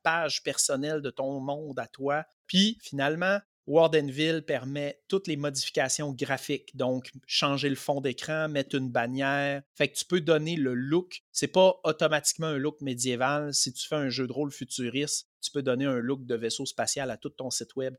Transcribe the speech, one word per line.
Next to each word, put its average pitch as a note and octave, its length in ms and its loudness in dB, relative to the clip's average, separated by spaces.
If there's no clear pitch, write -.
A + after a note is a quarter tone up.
page D#3+ 400 2
personnelle D3 580 0
de C3+ 80 -4
ton C3+ 300 -4
monde C#3+ 400 -6
à A2+ 80 -6
toi. C#3+ 360 -2
Puis G3+ 340 2
finalement, D#3+ 600 0
Wardenville D#3 760 4
permet C#3+ 640 -6
toutes F#3+ 180 0
les D#3+ 100 -2
modifications C#3+ 760 -2
graphiques, C3+ 640 -4
donc B2+ 340 -2
changer C#3 420 0
le C3+ 80 0
fond C#3 240 -2
d'écran, D#3 480 -2
mettre C#3+ 280 -2
une C3 140 0
bannière. C#3 720 0
Fait D3 120 2
que - 80 -6
tu - 80 -4
peux F3+ 160 2
donner D#3 360 4
le C3 180 2
look. C#3+ 560 0
C'est - 180 -2
pas F#3 360 6
automatiquement D#3 640 2
un D3+ 80 0
look D3 240 -2
médiéval. C3 760 0
Si - 180 2
tu - 140 -8
fais D#3 100 -2
un C#3+ 120 0
jeu B2+ 180 -2
de B2+ 60 -8
rôle C#3+ 180 -2
futuriste, C3 800 -4
tu - 120 -8
peux C#3+ 100 -2
donner B2+ 220 0
un C3 160 0
look C3 260 -2
de B2 80 -2
vaisseau A2+ 320 -2
spatial B2 460 -2
à A2 40 -6
tout - 140 -10
ton C3 180 -10
site - 280 -6
web C3 220 -4